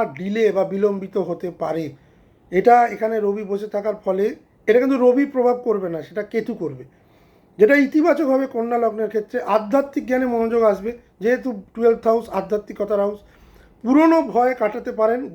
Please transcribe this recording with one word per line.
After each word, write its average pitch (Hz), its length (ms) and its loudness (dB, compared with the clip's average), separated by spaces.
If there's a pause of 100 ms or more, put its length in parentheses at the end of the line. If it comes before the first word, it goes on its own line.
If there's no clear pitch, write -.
(160)
ডিলে 202 360 -2
বা 185 120 0
বিলম্বিত 196 520 -4
হতে 180 340 -6
পারে। 160 340 -6 (680)
এটা 190 240 6 (180)
এখানে 220 260 -2
রবি 208 240 -2
বসে 202 240 -8
থাকার 208 360 -4
ফলে, 190 200 0 (440)
এটা 220 120 6
কিন্তু 269 180 2
রবি 247 280 4
প্রভাব 247 300 0 (100)
করবে 196 220 -2
না, 165 140 -6
সেটা 208 200 -8
কেতু 220 320 -6
করবে। 139 300 -10 (720)
যেটা 220 160 6
ইতিবাচক 294 600 2
হবে 269 120 0
কন্যা 240 320 -4
লগ্নের 220 300 0
ক্ষেত্রে, 214 300 -6 (180)
আধ্যাত্মিক 247 500 -2
জ্ঞানে 254 200 0
মনোযোগ 233 360 0
আসবে, 208 280 0 (300)
যেহেতু 247 280 0 (260)
টুয়েলভথ 226 320 2
হাউস 226 220 2
আধ্যাত্মিকতার 202 760 -4
হাউস। 208 140 -4 (680)
পুরনো 311 380 4
ভয় 247 320 0
কাটাতে 214 380 -4
পারেন, 220 280 0 (140)